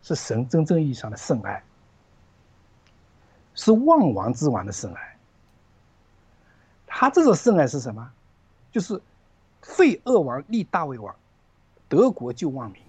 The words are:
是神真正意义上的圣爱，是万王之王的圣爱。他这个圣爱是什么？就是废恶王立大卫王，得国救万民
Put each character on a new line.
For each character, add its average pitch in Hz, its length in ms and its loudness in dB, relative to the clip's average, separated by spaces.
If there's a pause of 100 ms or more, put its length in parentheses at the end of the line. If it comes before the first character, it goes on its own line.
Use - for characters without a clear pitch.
是 - 100 -6
神 120 340 -4
真 160 160 2
正 165 160 0
意 147 120 -2
义 - 20 -4
上 117 160 -10
的 110 80 -12
圣 123 240 -4
爱， 98 220 -12 (1900)
是 - 160 2
万 240 420 6
王 95 180 -4
之 151 160 -2
王 98 160 -2
的 101 80 -10
圣 95 220 -12
爱。 - 220 -18 (1800)
他 - 180 0
这 330 140 2
个 240 120 6
圣 208 220 2
爱 143 100 4
是 139 120 -4
什 120 140 -10
么？ 117 180 -16 (600)
就 220 100 -2
是 185 180 -8 (600)
废 - 440 2
恶 247 160 2
王 131 260 -4
立 220 160 -2
大 170 220 -4
卫 135 120 -10
王， 101 180 -16 (720)
得 214 220 4
国 123 240 -8
救 151 160 -6
万 131 220 -10
民 - 180 -20